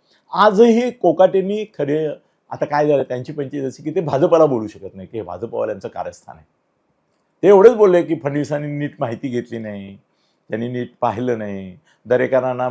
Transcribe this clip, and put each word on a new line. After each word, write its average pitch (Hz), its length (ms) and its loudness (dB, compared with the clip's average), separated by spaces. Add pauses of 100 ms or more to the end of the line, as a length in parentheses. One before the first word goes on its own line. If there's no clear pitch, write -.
(340)
आजही 226 580 4
कोकाटेंनी 190 720 0 (120)
खरे, 151 300 -2 (420)
आता 123 160 -6
काय 147 220 0
झालं 139 160 2
त्यांची 127 300 -8
पंचायत 143 300 -8
अशी 131 200 -10
की 156 80 -6
ते 180 100 -4
भाजपला 156 440 4
बोलू 117 220 -2
शकत 95 280 -16
नाही 95 120 -16
की 117 100 -12
हे 104 60 -8
भाजपवाल्यांचं 107 640 -8
कारस्थान 90 480 -14
आहे. 80 100 -20 (1000)
ते 165 40 4
एवढंच 208 280 8
बोलले 185 280 4
की 156 200 -2
फडणवीसांनी 147 440 -4
नीट 147 320 -6
माहिती 123 280 -6
घेतली 117 320 -6
नाही, 101 380 -12 (520)
त्यांनी 117 180 -6
नीट 123 240 -8 (100)
पाहिलं 120 360 -2
नाही, 98 400 -10 (280)
दरेकरांना 127 640 0